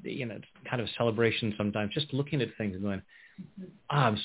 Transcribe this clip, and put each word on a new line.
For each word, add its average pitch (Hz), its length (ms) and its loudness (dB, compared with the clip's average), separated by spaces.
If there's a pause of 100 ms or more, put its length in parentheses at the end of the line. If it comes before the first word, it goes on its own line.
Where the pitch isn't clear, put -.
you 117 240 -6
know, 107 120 -10 (300)
kind 120 140 0
of 101 140 -4
celebration 113 600 4
sometimes, 104 380 0
just - 180 -2
looking 143 300 0
at 113 60 0 (100)
things 104 160 -2
and 92 100 -4
going, 98 180 -2 (880)
"Ah, 147 160 6
I'm 104 180 4